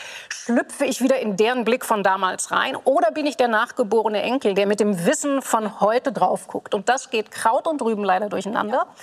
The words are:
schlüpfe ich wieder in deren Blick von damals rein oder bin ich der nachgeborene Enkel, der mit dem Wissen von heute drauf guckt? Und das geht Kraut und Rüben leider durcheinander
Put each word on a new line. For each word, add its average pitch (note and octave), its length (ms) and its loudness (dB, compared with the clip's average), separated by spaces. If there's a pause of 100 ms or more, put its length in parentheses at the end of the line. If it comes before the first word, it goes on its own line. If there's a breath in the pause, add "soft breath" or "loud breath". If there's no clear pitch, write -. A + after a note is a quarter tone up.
(280 loud breath)
schlüpfe - 560 -2
ich B3+ 180 -2
wieder C4 160 4
in G#3 180 -4
deren A#3 280 2
Blick A#3 200 0
von G#3 200 0
damals F#3+ 480 0
rein A#3 240 0
oder D#4+ 340 2
bin D4 160 -2
ich C#4 100 -4
der B3 120 4
nachgeborene A3 760 0
Enkel, A3+ 320 0
der G3+ 120 2
mit G3+ 120 0
dem G3+ 280 0
Wissen C#4 360 0
von G#3+ 380 -2
heute A3 320 2
drauf - 340 0
guckt? - 260 -10
Und G3+ 160 -2
das B3+ 220 0
geht G#3+ 220 -4
Kraut A#3+ 340 0
und D4+ 160 -2
Rüben A3 220 0
leider F#3+ 240 2
durcheinander G#3+ 580 -2 (160 loud breath)